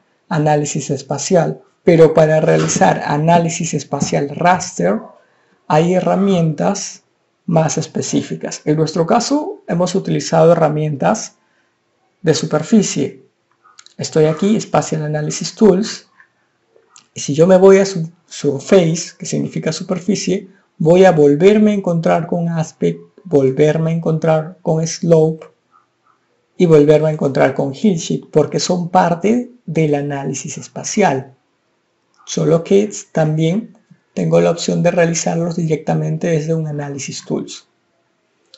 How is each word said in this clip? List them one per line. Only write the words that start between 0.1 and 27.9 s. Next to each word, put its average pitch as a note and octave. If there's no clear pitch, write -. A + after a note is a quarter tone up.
análisis D3+
espacial, D3+
pero D#3+
para D#3
realizar D#3+
análisis E3
espacial C#3+
raster F3
hay E3
herramientas F3+
más D#3+
específicas. D3
En D3+
nuestro D#3+
caso C#4+
hemos F3
utilizado E3
herramientas D3+
de D#3+
superficie. -
Estoy D#3
aquí, G3
Spatial D#3
Analysis D3+
Tools, G3+
y -
si -
yo D#3
me F#3
voy F#3+
a G3
su-, E3
Surface, E3
que -
significa D3+
superficie, F3+
voy F3
a F#3
volverme F3
a G#3
encontrar F3
con E3+
Aspect, E3
volverme D3+
a -
encontrar D#3+
con D#3+
Slope D#3+
y F#3
volverme D3+
a D#3
encontrar C#3+
con C#3
Hillshade, E3+